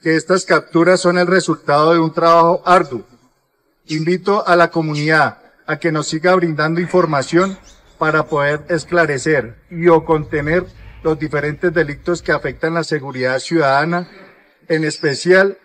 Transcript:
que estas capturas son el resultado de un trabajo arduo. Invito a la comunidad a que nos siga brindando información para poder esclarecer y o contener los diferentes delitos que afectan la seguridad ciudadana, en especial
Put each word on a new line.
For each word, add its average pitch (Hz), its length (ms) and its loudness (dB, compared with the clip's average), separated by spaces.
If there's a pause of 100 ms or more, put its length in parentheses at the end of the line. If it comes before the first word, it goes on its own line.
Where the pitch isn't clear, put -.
que 160 140 0
estas 180 280 0
capturas 170 560 2
son 180 200 0
el 175 80 2
resultado 160 640 2
de 170 60 2
un 160 120 0
trabajo 170 540 4
arduo. 165 400 2 (800)
Invito 180 600 -2
a 175 80 4
la 170 160 4
comunidad 151 680 0 (300)
a 156 100 -4
que 165 140 -4
nos 151 160 -4
siga 160 260 0
brindando 165 480 0
información 170 800 0 (400)
para 156 260 0
poder 147 440 -2
esclarecer 151 840 -2 (140)
y 170 180 -2
o 160 160 6
contener 160 600 -2 (380)
los 156 160 -2
diferentes 151 520 -4
delitos 160 520 -4
que - 80 -4
afectan 147 420 -4
la 170 100 -2
seguridad 131 540 -4
ciudadana, 160 720 -2 (580)
en 160 160 -2
especial 175 800 0